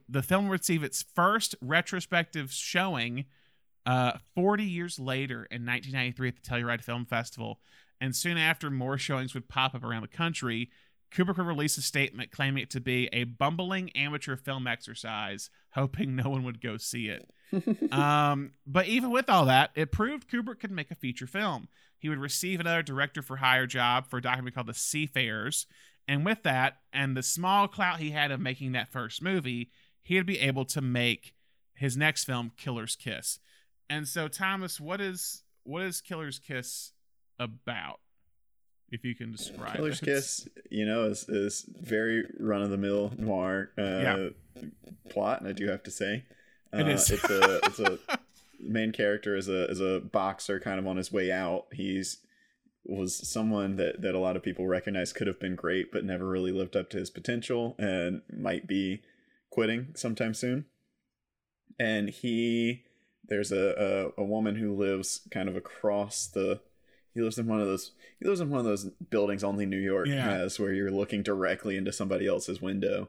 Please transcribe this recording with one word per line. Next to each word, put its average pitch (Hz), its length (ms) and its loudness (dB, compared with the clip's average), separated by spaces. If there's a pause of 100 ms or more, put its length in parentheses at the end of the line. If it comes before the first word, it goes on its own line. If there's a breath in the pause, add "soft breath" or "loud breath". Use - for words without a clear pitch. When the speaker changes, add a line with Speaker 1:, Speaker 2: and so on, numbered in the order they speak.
Speaker 1:
the 135 140 0
film 196 260 2
received 170 360 2
its - 180 -4
first 202 580 2
retrospective 165 920 -2
showing, 139 720 0 (600 soft breath)
uh, 123 340 2 (160)
forty 202 300 4
years 175 340 -4
later 131 460 -4
in 120 200 -8
nineteen 123 280 -2
ninety-three 127 360 -2
at 123 80 -4
the - 60 -20
Telluride 120 400 0
Film 120 240 -4
Festival, 113 540 -4 (400 soft breath)
and 131 140 -2
soon 175 220 0
after, 160 340 2
more 131 280 0
showings 131 340 -2
would 127 160 -8
pop 131 260 2
up 117 100 -8
around 117 180 -4
the 107 60 -10
country. 120 600 -2 (420 soft breath)
Kubrick 180 260 2
would 180 80 0
release 151 320 2
a 139 40 -4
statement 131 500 -2
claiming 135 320 0
it - 60 -12
to 127 100 -4
be 123 320 0
a 120 120 0
bumbling 175 680 0
amateur 143 440 -2
film 131 300 -4
exercise, 110 840 -6 (200 soft breath)
hoping 135 460 0
no 127 120 0
one 135 140 0
would 120 180 -6
go 110 160 -6
see 113 320 -6
it. - 220 -8 (220 soft breath)
Speaker 2:
<laughs> 208 400 0
Speaker 1:
Um, 143 600 4 (140)
but 175 200 2
even 240 240 2
with 254 200 2
all 170 160 8
that, 131 300 8
it 156 160 0
proved 254 360 -2
Kubrick 240 300 -4
could 196 140 -8
make 160 180 -6
a 160 60 -10
feature 127 320 -6
film. 190 400 -4 (280 soft breath)
He 151 120 -6
would 151 100 0
receive 170 420 -2
another 165 220 4
director 143 400 -2
for 175 140 -8
hire 131 320 6
job 123 400 4
for 127 100 -4
a 120 40 -2
documentary 127 300 -2
called 123 140 -4
The 113 80 -8
Seafarers, 131 920 -2 (420 soft breath)
and 143 160 2
with 214 180 0
that, 135 360 2 (140)
and 135 240 0
the 127 60 0
small 196 460 4
clout 180 320 0
he 151 100 -4
had 147 220 0
of 131 80 -2
making 131 320 -4
that 117 160 -2
first 120 340 -6
movie, 127 480 -2 (320 soft breath)
he'd 185 240 2
be 190 140 0
able 135 260 2
to - 140 -2
make 123 540 0 (400)
his 131 220 -2
next 151 280 2
film, 120 320 -4
Killer's 117 400 -6
Kiss. - 420 -6 (500 soft breath)
And 147 200 -4
so, 156 200 -2
Thomas, 190 520 -4
what 180 200 -4
is, 185 440 -6 (180)
what 147 200 -6
is 180 180 -4
Killer's 156 400 -8
Kiss - 520 -8 (460)
about, 113 640 -8 (880)
if 117 140 -8
you 123 120 -4
can 113 160 -10
describe 110 440 -10
Speaker 2:
Killer's 151 260 -2
Speaker 1:
it? - 20 -6
Speaker 2:
Kiss, 139 440 0 (220)
you 107 160 0
know, 113 180 2
is, 107 240 -2
is 101 360 0 (160)
very 113 440 2 (140)
run-of-the-mill 101 800 2
noir, 95 600 0
uh, 107 40 0
Speaker 1:
Yeah. 95 460 0 (800)
Speaker 2:
plot, 104 300 0
and 98 80 -6
I 98 40 -4
do 98 160 -4
have 95 160 -2
to 101 60 -12
say, 104 340 -4 (480 soft breath)
Speaker 1:
It 151 140 2
Speaker 2:
uh, 151 40 4
Speaker 1:
is. 135 200 4
Speaker 2:
it's - 180 4
a, 95 360 6
it's - 160 0
a - 180 2 (360)
Speaker 1:
<laughs> - 260 -20
Speaker 2:
main 110 320 0
character 104 440 2
is 95 120 -2
a, 95 180 2
is 92 140 -2
a 95 200 2
boxer 98 600 0
kind 98 180 -4
of 95 80 -4
on 92 120 -2
his 92 140 -4
way 92 200 2
out. 92 400 0
He's, 95 460 -4 (720 soft breath)
was 92 400 -4
someone 104 480 0
that, - 260 0
that 95 120 -2
a 92 60 0
lot 92 160 0
of 85 80 -6
people 90 220 -2
recognize 92 460 0
could - 140 -4
have 95 140 -2
been 92 160 -4
great, 87 340 0
but - 140 -2
never 92 220 -2
really 92 260 0
lived 95 240 -2
up 92 140 0
to 101 80 -6
his 92 120 -6
potential 120 720 -2
and 92 420 0 (100)
might - 360 -4
be 95 340 0 (480 soft breath)
quitting 117 460 0
sometime 113 380 -2
soon. 127 320 -2 (1120)
And 110 300 2
he, 117 760 2 (440 soft breath)
there's 101 240 0
a, 98 640 2
a, 104 60 -2
a - 20 0
woman 107 320 2
who 107 180 0
lives 98 560 0
kind 98 180 -2
of 92 80 -2
across 101 720 0
the, 98 320 0 (520 soft breath)
he 120 80 -2
lives 113 180 0
in 113 100 -2
one 110 120 2
of 101 60 4
those, 95 240 -2 (300 loud breath)
he - 80 0
lives 190 120 2
in 147 100 0
one 135 100 2
of 113 60 0
those 101 180 2 (260)
buildings 101 320 4
only 101 240 2
New 95 140 0
York 98 260 2
Speaker 1:
Yeah. 139 160 2
Speaker 2:
has, 98 380 0
where 98 120 2
you're 98 200 2
looking 101 320 0
directly 95 520 0
into 98 160 -2
somebody 95 340 0
else's 92 360 0
window. 98 460 0